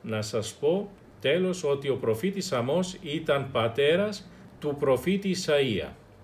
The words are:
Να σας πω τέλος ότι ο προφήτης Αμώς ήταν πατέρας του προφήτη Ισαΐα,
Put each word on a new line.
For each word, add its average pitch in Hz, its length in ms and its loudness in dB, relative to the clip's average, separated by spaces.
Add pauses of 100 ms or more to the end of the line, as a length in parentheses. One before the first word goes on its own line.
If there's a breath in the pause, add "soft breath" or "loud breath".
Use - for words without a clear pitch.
Να 110 200 -4
σας 107 380 -4
πω 185 320 0 (280)
τέλος 180 440 0
ότι 143 260 0
ο 127 60 2
προφήτης 180 560 -2
Αμώς 143 500 0
ήταν 151 500 0
πατέρας 143 800 2 (300 loud breath)
του 147 200 -2
προφήτη 175 560 2
Ισαΐα, 123 540 0 (340)